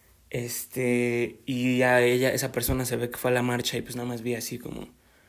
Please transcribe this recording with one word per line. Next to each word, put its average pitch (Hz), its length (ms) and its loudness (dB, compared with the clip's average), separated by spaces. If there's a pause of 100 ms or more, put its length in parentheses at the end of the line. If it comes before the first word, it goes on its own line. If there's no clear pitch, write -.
(280)
este, 120 1200 -2
y 127 320 2
ya 123 240 6
ella, 123 320 4
esa 127 180 -2
persona 127 320 0
se 120 120 -2
ve 120 140 -4
que - 60 -12
fue 127 140 0
a 123 40 4
la 123 80 2
marcha 123 360 -2
y, 117 40 -4
pues, 120 140 -12
nada 120 100 -6
más 120 140 -6
vi 120 140 -2
así 117 240 -6
como 120 320 -12 (380)